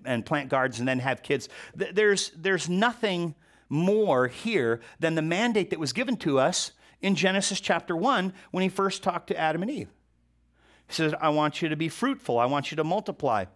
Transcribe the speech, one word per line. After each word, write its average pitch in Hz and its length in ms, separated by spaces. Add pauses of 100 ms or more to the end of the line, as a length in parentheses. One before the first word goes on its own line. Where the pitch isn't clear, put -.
and 120 200
plant 143 240
gardens 127 300
and 123 80
then 131 120
have 127 220
kids, - 280 (280)
th-, 170 160
there's, 202 440
there's 165 320
nothing 185 680 (340)
more 170 580
here 120 540 (180)
than 160 140
the 160 80
mandate 190 480
that 160 100
was 135 140
given 233 240
to 139 220
us 156 320 (300)
in 190 120
Genesis 190 460
chapter 170 360
one 190 380 (160)
when 185 140
he 190 60
first 190 340
talked 175 240
to 185 100
Adam 160 240
and 208 80
Eve. 220 200 (960)
He - 60
says, 156 280
"I 156 80
want 151 320
you 160 80
to 151 60
be 160 120
fruitful. 156 520
I 120 80
want 139 240
you 156 60
to 156 60
multiply." 151 600 (100)